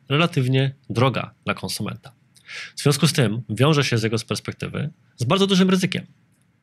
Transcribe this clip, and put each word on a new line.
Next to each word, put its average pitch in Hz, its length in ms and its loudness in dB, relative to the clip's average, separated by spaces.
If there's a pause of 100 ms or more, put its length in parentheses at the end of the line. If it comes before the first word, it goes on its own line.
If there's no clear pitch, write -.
relatywnie 139 640 0 (160)
droga 107 440 0 (100)
dla 101 100 -2
konsumenta. - 580 -10 (640)
W - 40 -12
związku 147 260 2
z 139 60 2
tym 113 360 0
wiąże 139 360 2
się 120 140 0
z 107 40 0
jego 113 160 0
z - 60 -8
perspektywy 98 680 -8 (260)
z 120 80 -4
bardzo 190 220 2
dużym 190 240 4
ryzykiem. 185 360 -2 (560)